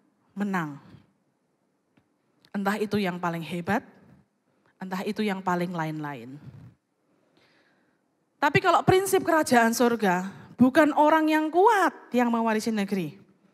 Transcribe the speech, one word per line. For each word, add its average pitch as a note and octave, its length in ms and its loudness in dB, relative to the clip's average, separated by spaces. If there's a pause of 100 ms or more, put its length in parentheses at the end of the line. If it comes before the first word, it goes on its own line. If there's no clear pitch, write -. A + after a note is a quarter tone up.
(320)
menang. F3+ 480 -6 (1800)
Entah G3+ 240 -2
itu G#3 160 -4
yang F3+ 240 -4
paling E3+ 240 -6
hebat, F3+ 400 -6 (960)
entah F#3 240 -10
itu G3 160 -6
yang G3 240 -4
paling F3+ 320 -4
lain-lain. D3 640 -10 (2000)
Tapi D4+ 240 2
kalau F4 220 4
prinsip F#4+ 400 2
kerajaan B3+ 500 2
surga, G#3+ 540 0 (260)
bukan C#4+ 400 4
orang D#4 320 4
yang D#4 240 0
kuat F#4 400 4 (220)
yang A#3+ 160 2
mewarisi A3+ 400 -2
negeri, G3 480 -4 (360)